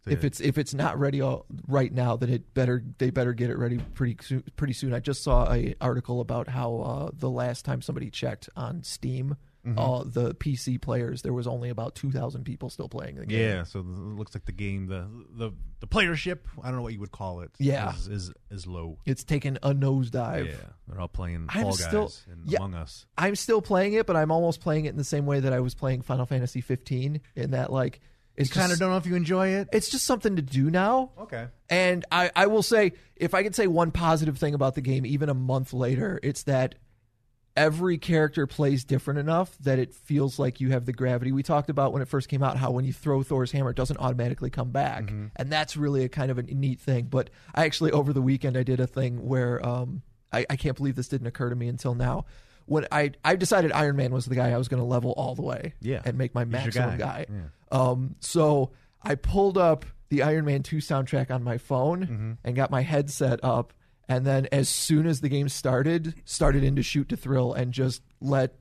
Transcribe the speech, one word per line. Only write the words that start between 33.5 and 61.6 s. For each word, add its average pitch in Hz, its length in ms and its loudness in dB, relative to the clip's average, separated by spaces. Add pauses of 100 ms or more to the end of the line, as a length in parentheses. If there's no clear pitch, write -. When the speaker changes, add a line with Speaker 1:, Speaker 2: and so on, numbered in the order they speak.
Speaker 2:
say 214 120 2
one 170 240 4
positive 160 460 2
thing 147 180 0
about 135 200 2
the 151 60 -4
game, 131 240 0
even 143 240 0
a 143 40 0
month 131 380 0
later, 131 500 0
it's 139 220 -4
that 131 320 0 (800)
every 156 440 4
character 156 480 2
plays 139 360 2
different 139 360 0
enough 165 400 0
that 135 180 2
it 127 160 -2
feels 139 460 0
like 135 200 0
you 131 120 2
have 123 160 0
the 131 60 -2
gravity. 123 380 0
We 135 120 0
talked 147 260 2
about 139 240 2
when 143 80 0
it 127 60 -4
first 135 200 -2
came 135 140 0
out 135 160 2
how 127 140 0
when 127 120 0
you 131 80 0
throw 135 300 0
Thor's 131 300 0
hammer, 135 180 0
it 123 60 -4
doesn't 131 220 -2
automatically 123 520 -2
come 123 220 -4
back. 131 320 -2
Speaker 1:
Mm-hmm. 104 320 -6
Speaker 2:
And 131 160 -6
that's 156 260 -2
really 143 260 2
a 127 60 -2
kind 135 220 -2
of 123 80 -2
a - 40 -4
neat 135 360 -2
thing. 123 260 0
But 123 240 -2 (240)
I 160 120 4
actually, 156 260 2
over 143 200 4
the 135 120 2
weekend, 131 340 2
I 127 60 2
did 127 160 2
a 127 80 2
thing 123 400 -4
where, 123 360 0
um, 123 380 -4 (300)
I, 123 180 0
I 139 60 0
can't 131 200 -2
believe 139 200 -2
this 127 140 -4
didn't 123 180 -2
occur 120 240 -4
to 120 40 -2
me 120 120 -2
until 123 260 -2
now. 123 320 0 (400)
When 147 260 2
I, 147 200 2 (120)
I 165 120 6
decided 185 360 4
Iron 143 260 2
Man 131 160 0
was 127 120 -2
the 127 100 -4
guy 123 160 2
I 120 60 2
was 127 100 0
gonna 123 180 0
level 123 260 0
all 127 240 -4
the - 80 -6
way 127 360 -6
Speaker 1:
Yeah. 120 260 -4
Speaker 2:
and 127 120 -2
make 127 160 -2
my 120 120 0
Speaker 1:
He's 117 60 -6
your 120 80 -2 (280)
Speaker 2:
maximum 90 100 -2
Speaker 1:
guy. - 0 -
Speaker 2:
guy. - 320 -4
Speaker 1:
Yeah. 98 500 -4
Speaker 2:
Um, 127 400 2
so 151 520 4 (320)
I 113 100 -2
pulled 190 460 4
up 160 260 6 (240)
the 139 140 2
Iron 156 220 2
Man 139 180 2
two 160 140 -4
soundtrack 135 520 0
on 127 140 -2
my 120 160 -2
phone 143 440 0